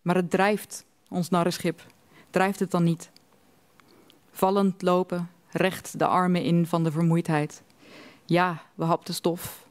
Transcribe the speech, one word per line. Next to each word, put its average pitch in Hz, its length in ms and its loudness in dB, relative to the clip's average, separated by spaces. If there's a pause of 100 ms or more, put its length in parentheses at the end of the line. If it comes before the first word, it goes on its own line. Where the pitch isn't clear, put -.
Maar 175 140 0
het 180 140 0
drijft, 196 560 -2 (240)
ons 180 200 -4
narrenschip. 170 560 -2 (440)
Drijft 190 300 0
het 185 120 -2
dan 175 120 2
niet? 165 280 -2 (1200)
Vallend 196 500 0
lopen, 180 480 0 (200)
recht - 500 -4
de - 80 2
armen 180 360 2
in 170 220 2
van 165 180 0
de 160 80 0
vermoeidheid. 160 720 0 (600)
Ja, 175 360 0 (140)
we 165 80 -6
hapten 170 300 -2
stof. - 580 -6